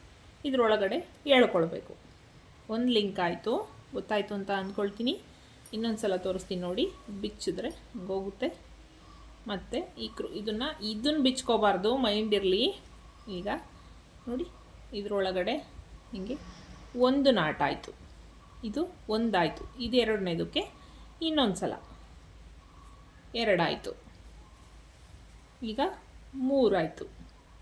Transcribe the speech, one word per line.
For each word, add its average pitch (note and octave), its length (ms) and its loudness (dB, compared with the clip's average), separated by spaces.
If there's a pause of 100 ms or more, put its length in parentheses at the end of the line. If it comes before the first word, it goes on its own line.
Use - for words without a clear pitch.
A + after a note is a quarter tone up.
(480)
ಇದ್ರೊಳಗಡೆ A3 500 4 (380)
ಎಳ್ಕೊಳ್ಬೇಕು. F3+ 560 4 (840)
ಒಂದು B3 220 2
ಲಿಂಕ್ G3+ 300 0
ಆಯ್ತು, F3 260 -2 (440)
ಗೊತ್ತಾಯ್ತು G3+ 420 -2
ಅಂತ G3 120 -6 (100)
ಅಂದ್ಕೊಳ್ತೀನಿ. G3+ 540 -2 (640)
ಇನ್ನೊಂದು A3 280 -2
ಸಲ G3+ 120 2 (100)
ತೋರಿಸ್ತೀನಿ F#3 420 -4
ನೋಡಿ, G3 160 0 (380)
ಬಿಚ್ಚಿದ್ರೆ G#3 480 -4 (220)
ಹಿಂಗೋಗುತ್ತೆ. F#3+ 560 -6 (1000)
ಮತ್ತು G3+ 280 -6 (260)
ಈ - 20 -8 (100)
ಕ್ರೋ-, - 240 -8
ಇದನ್ನ, G#3+ 240 -4 (280)
ಇದನ್ನ D4 340 0
ಬಿಚ್ಕೋಬಾರ್ದು, G#3+ 640 4 (160)
ಮೈಂಡ್ G#3 320 2
ಇರಲಿ. G3 260 2 (720)
ಈಗ F#3+ 100 -6 (800)
ನೋಡಿ, B3+ 180 -4 (520)
ಇದ್ರೊಳಗಡೆ G3 560 0 (580)
ಹಿಂಗೆ G#3+ 240 -6 (680)
ಒಂದು C4+ 320 6
ನಾಟ್ D#3 280 2
ಆಯ್ತು, - 240 -4 (800)
ಇದು G#3+ 140 -2 (320)
ಒಂದಾಯ್ತು, G3 500 2 (200)
ಇದು A#3+ 180 0
ಎರಡನೇದಕ್ಕೆ F#3+ 600 0 (680)
ಇನ್ನೊಂದು C4 340 2
ಸಲ C3+ 120 -2 (1700)
ಎರಡಾಯ್ತು, F3 500 2 (1800)
ಈಗ G#3+ 100 -4 (680)
ಮೂರಾಯ್ತು, G3 580 4 (560)